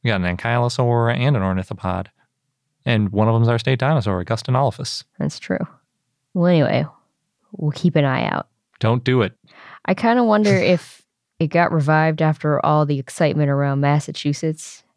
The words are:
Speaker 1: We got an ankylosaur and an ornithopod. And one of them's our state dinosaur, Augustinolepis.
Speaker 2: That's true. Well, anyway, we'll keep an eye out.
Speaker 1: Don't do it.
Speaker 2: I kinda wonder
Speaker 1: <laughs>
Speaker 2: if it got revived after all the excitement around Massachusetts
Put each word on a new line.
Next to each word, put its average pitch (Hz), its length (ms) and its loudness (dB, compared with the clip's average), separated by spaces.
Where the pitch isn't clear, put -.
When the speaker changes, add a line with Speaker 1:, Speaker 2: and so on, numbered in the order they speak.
Speaker 1:
We 123 60 0
got 98 120 0
an 90 160 -2
ankylosaur 120 760 0
and 123 220 0
an 104 60 0
ornithopod. 92 720 -4
And 107 240 0
one 101 180 2
of 113 60 4
them's 117 160 4
our 117 100 2
state 131 200 0
dinosaur, 110 440 0
Augustinolepis. - 800 -4
Speaker 2:
That's 147 220 -6
true. - 280 -6
Well, 170 120 0
anyway, 151 400 2
we'll 151 200 -4
keep - 240 0
an 147 100 2
eye 131 240 -2
out. - 180 -6
Speaker 1:
Don't 123 240 0
do 127 200 2
it. 113 100 -4
Speaker 2:
I 190 80 0
kinda 233 300 2
wonder 208 320 4
Speaker 1:
<laughs> - 0 -
Speaker 2:
if - 460 0
it 165 80 0
got 170 240 2
revived 156 500 2
after 156 440 0
all 151 200 2
the 143 140 -2
excitement 147 500 0
around 139 320 0
Massachusetts 147 1000 -4